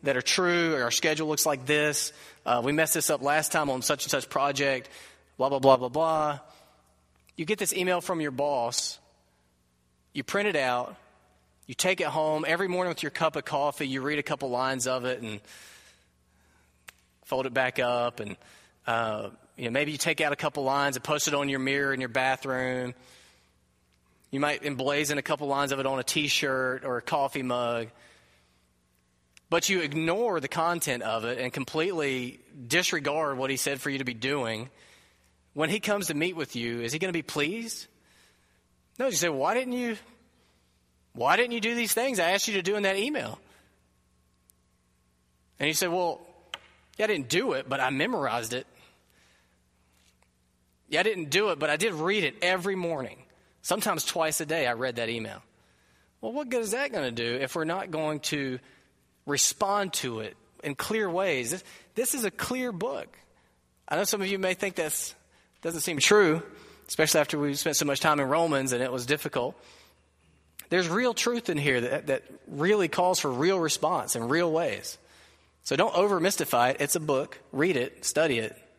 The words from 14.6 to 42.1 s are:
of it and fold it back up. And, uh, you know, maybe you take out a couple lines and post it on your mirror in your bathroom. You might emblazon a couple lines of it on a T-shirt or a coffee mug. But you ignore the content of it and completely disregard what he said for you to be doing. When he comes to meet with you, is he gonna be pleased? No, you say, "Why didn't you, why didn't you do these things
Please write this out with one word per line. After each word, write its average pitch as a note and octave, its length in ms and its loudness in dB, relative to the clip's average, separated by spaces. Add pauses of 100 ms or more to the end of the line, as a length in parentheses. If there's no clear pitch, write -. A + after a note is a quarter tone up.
of B2+ 180 -2
it B2+ 160 -2
and G#2+ 180 -8 (1900)
fold C3 200 -2
it B2+ 80 -6
back B2+ 240 2
up. A#2+ 420 0
And, G#2 160 -8 (520)
uh, A2 420 -2 (260)
you B2+ 100 -8
know, A#2 60 -2
maybe D3 200 0
you C#3+ 80 -6
take D#3+ 200 0
out D3 140 2
a - 20 -2
couple D3 280 -2
lines C#3 320 2
and B2+ 80 -6
post D3 240 0
it D3 80 0
on C#3+ 120 0
your C3+ 120 -2
mirror C#3 340 0
in C3 60 -4
your B2+ 100 -4
bathroom. B2+ 840 -2 (1400)
You C3+ 80 -4
might D3 240 0
emblazon C#3+ 560 0
a - 20 -6
couple D3 240 -2
lines C#3 260 0
of C3+ 80 0
it C3+ 60 0
on C3+ 140 0
a B2 40 -2
T-shirt C3 840 0
or B2+ 120 -2
a A#2 60 -6
coffee C#3 400 0
mug. A#2+ 460 -2 (1600)
But E3+ 180 2
you F#3+ 120 2
ignore E3 580 0
the C3+ 80 -6
content D#3+ 560 -2
of A2 200 -2
it A#2+ 140 -4
and B2 160 -4
completely C#3+ 840 -4 (280)
disregard D3 680 0
what C3 140 0
he C3+ 60 -2
said C#3 220 -2
for C#3+ 120 -4
you C#3 80 -2
to C3+ 60 -4
be B2 100 -4
doing. A#2+ 560 -4 (840)
When D#3 160 0
he G#3 100 0
comes G3+ 280 0
to D#3 80 -2
meet E3+ 200 -2
with D#3 200 -8
you, A#2 260 -4
is A#2 120 -4
he D#3 60 -4
gonna F#3 140 -2
be E3 80 -2
pleased? G3 640 -4 (1120)
No, B3 80 -2
you C4 80 0
say, F3 160 2
"Why D3+ 240 0
didn't B3+ 200 -2
you, A#3+ 240 -4 (1160)
why C#3+ 240 4
didn't A#3+ 160 2
you A#3 80 -2
do A3+ 120 0
these A#3 200 0
things A#3+ 260 0